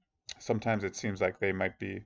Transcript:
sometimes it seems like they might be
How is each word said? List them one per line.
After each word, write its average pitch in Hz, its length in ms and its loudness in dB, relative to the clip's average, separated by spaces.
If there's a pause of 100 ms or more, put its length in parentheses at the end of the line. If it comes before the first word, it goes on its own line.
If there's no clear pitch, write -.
(400)
sometimes 110 460 0
it 92 120 -2
seems 98 240 -2
like 95 180 2
they 98 140 2
might 92 260 0
be 98 280 -6